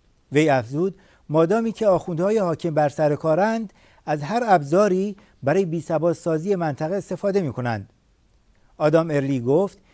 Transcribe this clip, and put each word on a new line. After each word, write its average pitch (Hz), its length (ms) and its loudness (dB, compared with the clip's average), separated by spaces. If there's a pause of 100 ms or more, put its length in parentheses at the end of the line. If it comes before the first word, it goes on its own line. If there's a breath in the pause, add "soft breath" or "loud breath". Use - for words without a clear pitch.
(320)
وی 151 160 4
افزود: 139 460 0 (340 soft breath)
"مادامی 190 440 2
که 220 140 -4
آخوندهای 185 520 2
حاکم 170 360 -2
بر 151 140 2
سر 147 280 0
کارند، 196 560 -2 (340 soft breath)
از 151 160 -4
هر 214 240 -4
ابزاری 190 680 2 (260 soft breath)
برای 165 220 2
بی‌ثبات 160 520 -2
سازی 165 380 -2
منطقه 160 400 -4
استفاده 196 460 -4
می‌کنند." 120 520 -4 (840)
آدام 160 320 2
ارلی 139 300 0
گفت: 147 380 0 (160 soft breath)